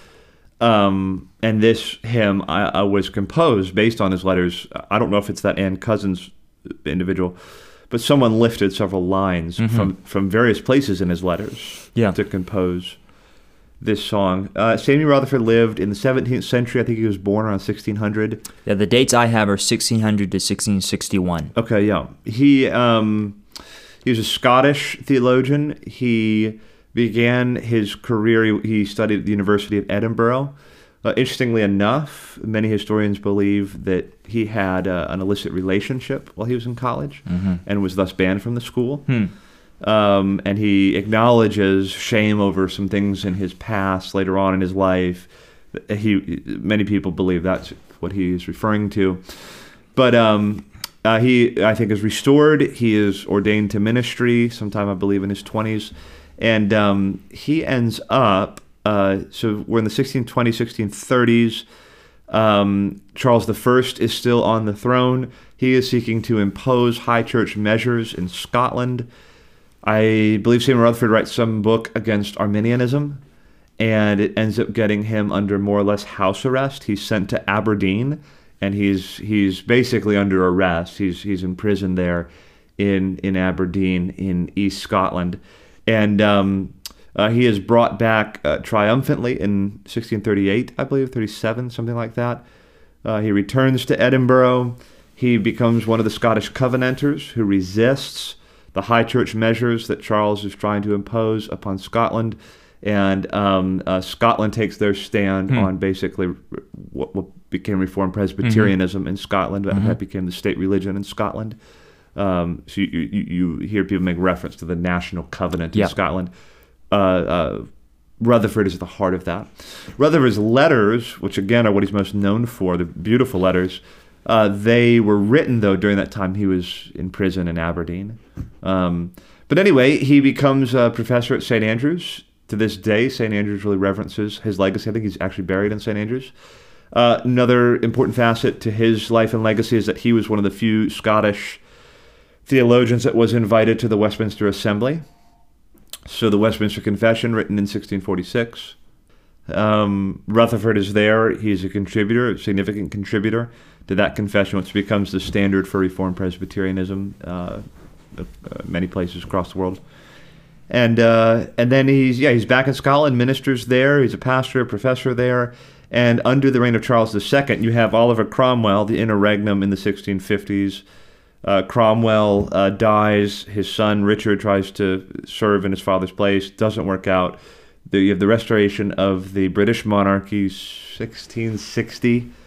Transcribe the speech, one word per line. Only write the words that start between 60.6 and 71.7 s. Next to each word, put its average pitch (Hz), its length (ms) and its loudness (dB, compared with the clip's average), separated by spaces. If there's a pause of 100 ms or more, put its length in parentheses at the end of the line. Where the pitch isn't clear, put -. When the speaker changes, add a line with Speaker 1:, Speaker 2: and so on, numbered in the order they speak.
Speaker 1:
thirties. 117 760 2 (640)
Um, 101 720 2 (140)
Charles 117 320 2
the 113 80 0
First 127 440 2
is 110 140 0
still 120 300 2
on 110 220 0
the 104 100 -2
throne. 127 560 0 (260)
He 127 160 2
is 127 160 2
seeking 117 340 0
to 113 160 0
impose 120 600 0
high 117 240 0
church 113 340 -2
measures 113 560 -2
in 90 140 -6
Scotland. 123 840 -4 (720)
I 110 600 4
believe 120 200 4
Samuel 123 220 4
Rutherford 117 240 2
writes 110 220 2
some 113 300 -2
book 110 340 0